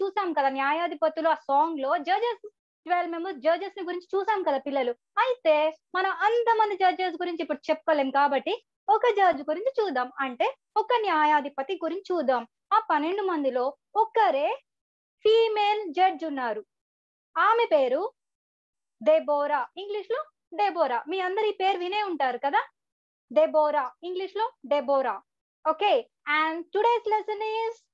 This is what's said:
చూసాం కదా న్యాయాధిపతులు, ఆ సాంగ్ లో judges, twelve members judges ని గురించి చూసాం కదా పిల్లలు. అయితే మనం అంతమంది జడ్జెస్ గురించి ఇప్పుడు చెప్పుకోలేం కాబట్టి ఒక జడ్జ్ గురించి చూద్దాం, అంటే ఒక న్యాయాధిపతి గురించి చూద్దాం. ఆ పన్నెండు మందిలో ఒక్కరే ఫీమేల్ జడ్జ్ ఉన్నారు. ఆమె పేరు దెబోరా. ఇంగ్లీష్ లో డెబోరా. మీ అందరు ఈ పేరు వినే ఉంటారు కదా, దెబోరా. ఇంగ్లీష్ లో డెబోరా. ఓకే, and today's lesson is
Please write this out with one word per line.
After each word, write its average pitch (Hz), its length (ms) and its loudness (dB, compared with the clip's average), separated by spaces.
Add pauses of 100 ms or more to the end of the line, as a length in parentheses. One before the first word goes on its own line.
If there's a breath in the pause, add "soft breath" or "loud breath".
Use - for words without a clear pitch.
చూసాం 381 320 -4
కదా 277 160 2
న్యాయాధిపతులు, 311 800 -2
ఆ - 80 2 (100)
సాంగ్ 302 360 2
లో 269 140 0
judges, 415 480 -2 (400)
twelve 349 260 -2
members 339 340 -8
judges 359 320 -2
ని 381 120 -8
గురించి 359 260 -8
చూసాం 392 320 0
కదా 277 200 2
పిల్లలు. 262 260 -2 (300)
అయితే 494 320 2 (400)
మనం 381 160 0 (160)
అంతమంది 440 560 2
జడ్జెస్ 370 380 0
గురించి 349 220 -4
ఇప్పుడు 294 260 -6
చెప్పుకోలేం 302 480 0
కాబట్టి 285 360 2 (420)
ఒక 440 60 2 (160)
జడ్జ్ 339 320 4
గురించి 392 300 -2
చూద్దాం, 262 300 -2 (160)
అంటే 262 220 -2 (340)
ఒక 466 240 0
న్యాయాధిపతి 302 680 0 (100)
గురించి 339 280 -6
చూద్దాం. 262 320 0 (300)
ఆ 427 60 6 (120)
పన్నెండు 339 400 0
మందిలో 262 340 0 (300)
ఒక్కరే 381 540 2 (760)
ఫీమేల్ 427 580 2 (140)
జడ్జ్ 359 280 2
ఉన్నారు. 247 360 -4 (760)
ఆమె 427 360 4
పేరు 277 300 4 (1000)
దెబోరా. 285 600 2 (160)
ఇంగ్లీష్ 403 380 -8
లో 571 40 -2 (400)
డెబోరా. 311 480 0
మీ 359 120 -4
అందరు 381 260 -2
ఈ 415 160 0
పేరు 381 220 2
వినే 392 200 -2
ఉంటారు 269 420 -2
కదా, 370 160 0 (760)
దెబోరా. 302 480 2 (180)
ఇంగ్లీష్ 370 360 -8
లో 440 60 -2 (200)
డెబోరా. 262 500 0 (560)
ఓకే, 370 220 2 (440)
and 320 200 -2 (180)
today's 453 380 2
lesson 427 280 -2 (120)
is 453 200 -4 (200)